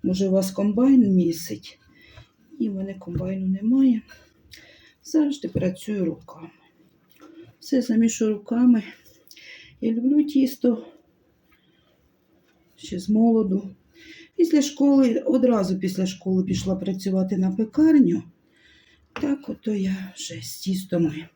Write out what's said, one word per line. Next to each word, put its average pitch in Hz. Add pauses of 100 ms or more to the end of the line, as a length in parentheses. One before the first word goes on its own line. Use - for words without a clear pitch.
може, 190
у -
вас 190
комбайн 214
місить». - (800)
І 226
в 202
мене 190
комбайну 185
немає. 226 (1000)
Завжди 285
працюю 185
руками. - (1080)
Все 262
замішую 220
руками. 233 (1000)
Я 226
люблю 269
тісто 247 (1900)
ще -
з 190
молоду. 214 (680)
Після 320
школи, 269
одразу 220
після 185
школи 185
пішла 190
працювати 190
на 185
пекарню. 240 (1000)
Так 277
ото 214
я 190
вже -
з -
тістом 180 (240)